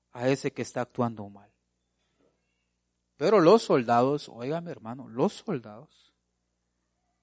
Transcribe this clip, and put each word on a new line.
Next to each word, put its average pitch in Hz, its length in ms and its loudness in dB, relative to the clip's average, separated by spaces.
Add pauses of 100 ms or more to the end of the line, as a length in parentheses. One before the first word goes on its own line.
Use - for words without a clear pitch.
(140)
a 127 160 -2
ese 139 240 -2
que 127 80 -10
está 123 200 -8
actuando 113 460 -6
mal. 101 240 -20 (1600)
Pero 196 240 2
los 190 240 6
soldados, 127 640 2
óigame, 156 440 -10
hermano, 120 360 -14
los 131 260 -2
soldados, 120 800 -14 (1080)